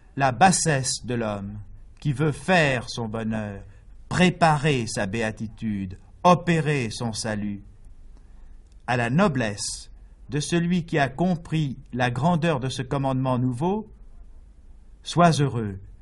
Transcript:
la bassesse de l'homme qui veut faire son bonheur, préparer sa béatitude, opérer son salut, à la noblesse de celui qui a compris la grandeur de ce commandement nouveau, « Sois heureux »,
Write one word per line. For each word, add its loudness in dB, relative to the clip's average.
la 4
bassesse 4
de -4
l'homme -4
qui -2
veut 2
faire 2
son -6
bonheur, -4
préparer 4
sa -2
béatitude, -4
opérer 4
son -6
salut, -4
à 0
la 0
noblesse 0
de -2
celui 0
qui -2
a 4
compris -2
la 2
grandeur 2
de -4
ce -4
commandement 0
nouveau, « 0
Sois 4
heureux », -2